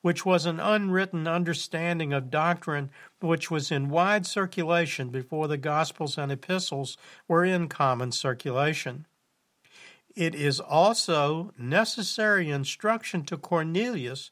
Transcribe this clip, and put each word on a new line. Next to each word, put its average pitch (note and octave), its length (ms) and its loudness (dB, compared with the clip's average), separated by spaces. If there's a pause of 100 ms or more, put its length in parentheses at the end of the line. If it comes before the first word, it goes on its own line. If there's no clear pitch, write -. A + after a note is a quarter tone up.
which F3 240 0
was F3+ 220 4
an E3 140 -2
unwritten F#3+ 640 2
understanding E3 840 -2
of C3 180 -2
doctrine D#3 580 0 (300)
which E3 320 0
was D#3 220 -2
in C#3 160 0
wide F#3 380 2
circulation E3+ 840 0
before C3 400 -4
the D3 80 0
Gospels D3+ 600 -2
and C#3 140 -4
Epistles C#3 680 -4 (300)
were E3+ 180 4
in F3+ 220 2
common B2+ 460 0
circulation. C#3 920 -2 (1120)
It E3 220 0
is C#3+ 240 0
also D#3+ 1000 2
necessary G3 920 2
instruction E3 760 -2
to F3+ 120 -8
Cornelius, D#3+ 960 -2